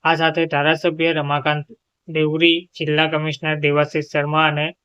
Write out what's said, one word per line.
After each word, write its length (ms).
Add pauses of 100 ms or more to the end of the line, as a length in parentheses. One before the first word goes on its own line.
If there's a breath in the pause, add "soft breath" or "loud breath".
આ 100
સાથે 380
ધારાસભ્ય 640
રમાકાંત 480 (440)
દેવરી, 500 (180)
જિલ્લા 360
કમિશનર 520
દેવાશીષ 480
શર્મા 400
અને 140 (180)